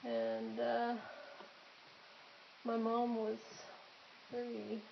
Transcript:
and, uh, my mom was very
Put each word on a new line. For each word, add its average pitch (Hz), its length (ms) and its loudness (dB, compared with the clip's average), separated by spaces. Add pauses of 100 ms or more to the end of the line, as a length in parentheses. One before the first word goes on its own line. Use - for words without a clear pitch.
and, 226 560 2
uh, 233 360 4 (1700)
my 233 140 4
mom 233 380 6
was 220 220 2 (960)
very 226 500 0 (100)